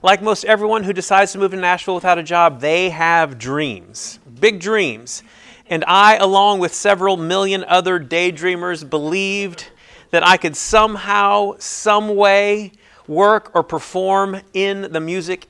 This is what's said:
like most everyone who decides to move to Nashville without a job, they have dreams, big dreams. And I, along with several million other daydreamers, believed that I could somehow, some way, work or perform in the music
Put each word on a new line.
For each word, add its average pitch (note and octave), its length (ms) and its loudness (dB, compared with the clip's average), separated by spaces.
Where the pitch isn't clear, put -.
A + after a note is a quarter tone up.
like G3 180 4
most G#3 240 -2
everyone G#3+ 380 0
who F#3+ 120 -4
decides G3 380 2
to F#3+ 60 -12
move F#3+ 140 0
to F#3+ 60 -8
Nashville F3+ 360 -2
without F3 240 0
a E3 60 -8
job, E3 360 2
they E3+ 300 0
have D#3+ 480 0
dreams, A#2 800 -8
big G3+ 180 2
dreams. D#3+ 640 -4
And D#3+ 180 -4
I, G#3 300 6
along G3 420 2
with F3 160 -2
several G3 420 0
million F#3+ 520 -2
other F3+ 320 2
daydreamers, E3+ 880 -4
believed F#3 800 -6
that E3 160 2
I F3+ 100 6
could D#3+ 180 -4
somehow, G3+ 1040 0
some G#3+ 580 -2
way, G3+ 560 2
work G3+ 480 2
or E3 80 2
perform F#3+ 800 -4
in G3 400 -4
the D#3+ 80 -2
music F3+ 500 -8